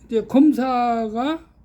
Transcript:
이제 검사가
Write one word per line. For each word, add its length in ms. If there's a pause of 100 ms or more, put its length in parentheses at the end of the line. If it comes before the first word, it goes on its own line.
이제 180
검사가 1200 (180)